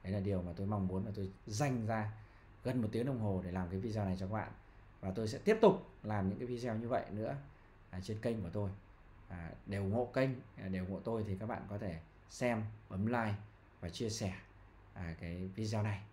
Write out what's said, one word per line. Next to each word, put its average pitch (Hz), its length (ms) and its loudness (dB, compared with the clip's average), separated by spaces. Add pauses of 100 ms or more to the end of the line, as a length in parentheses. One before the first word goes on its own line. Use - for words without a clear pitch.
Đấy 95 100 0
là 104 60 2
điều 95 220 4
mà 87 140 -2
tôi 98 120 0
mong 101 200 2
muốn 92 160 2
và 104 120 -2
tôi 95 160 -2 (140)
dành 117 400 2
ra 107 280 0 (500)
gần 123 180 2
một 110 100 2
tiếng 120 140 2
đồng 131 140 0
hồ 98 240 2
để 90 80 -2
làm 90 180 0
cái 95 100 0
video 107 260 0
này 92 140 2
cho 95 80 -2
các 98 60 0
bạn. 101 180 -2 (500)
Và 95 140 -2
tôi 110 120 0
sẽ 135 100 0
tiếp 220 240 6
tục - 280 8 (140)
làm 104 260 2
những 98 80 -2
cái 127 100 -4
video 120 280 -2
như 117 120 -2
vậy 117 240 2
nữa, 110 240 -2 (540)
à, 92 140 -8
trên 107 180 -2
kênh 117 200 0
của 85 80 -4
tôi. 101 200 0 (600)
À, 85 220 -8 (140)
để 101 120 -2
ủng 98 160 2
hộ 120 200 4
kênh, 135 160 4 (280)
à, 98 100 -8
để 95 120 0
ủng 92 120 -2
hộ 92 120 -2
tôi 113 240 0
thì 95 120 -2
các 107 60 -4
bạn 110 240 -4
có 101 80 -4
thể 90 220 -4 (300)
xem, 117 340 0 (260)
bấm 98 160 0
like 113 300 2 (460)
và 90 80 -4
chia 110 200 -2
sẻ, 113 240 -2 (600)
à, 85 260 -6
cái 90 360 -4
video 107 280 0
này 101 180 -2 (120)